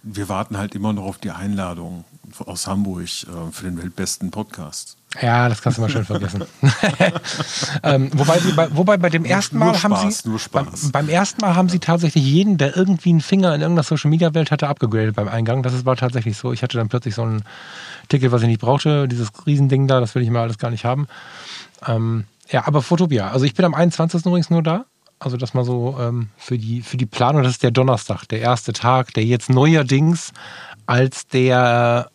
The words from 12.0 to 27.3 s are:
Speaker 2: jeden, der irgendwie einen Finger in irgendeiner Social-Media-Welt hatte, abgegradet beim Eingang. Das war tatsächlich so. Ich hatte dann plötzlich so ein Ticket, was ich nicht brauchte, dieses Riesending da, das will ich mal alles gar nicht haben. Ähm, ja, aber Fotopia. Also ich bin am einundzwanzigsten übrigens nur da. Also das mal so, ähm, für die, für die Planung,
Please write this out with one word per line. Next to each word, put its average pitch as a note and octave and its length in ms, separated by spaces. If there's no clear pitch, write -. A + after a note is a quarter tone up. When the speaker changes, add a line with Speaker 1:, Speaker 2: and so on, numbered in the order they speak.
Speaker 2:
jeden, F3 340
der C#3 180
irgendwie F#3 340
einen E3 100
Finger F#3 340
in D3 60
irgendeiner D#3+ 240
Social-Media-Welt D#3+ 680
hatte, D3 180
abgegradet A2 460
beim G#2 140
Eingang. A#2 340
Das B2+ 220
war B2+ 120
tatsächlich A#2 400
so. B2 160
Ich G#2+ 100
hatte B2 140
dann A2+ 120
plötzlich A2+ 260
so A#2 100
ein A2 180
Ticket, B2+ 240
was A#2+ 100
ich A#2 60
nicht A2+ 120
brauchte, C#3+ 480
dieses A#2+ 200
Riesending C#3 400
da, C3 140
das A#2 140
will B2+ 80
ich A#2 80
mal A#2+ 120
alles A2+ 160
gar A#2 120
nicht A2+ 140
haben. C3 220
Ähm, A2+ 380
ja, B2+ 160
aber D3 160
Fotopia. C#3+ 480
Also C3 140
ich C#3+ 100
bin F#3 100
am - 100
einundzwanzigsten E3 560
übrigens F3 200
nur E3 120
da. E3+ 220
Also B2 160
das A#2+ 160
mal B2+ 120
so, B2 360
ähm, A#2+ 360
für - 220
die, A2+ 240
für - 140
die B2 100
Planung, C3+ 360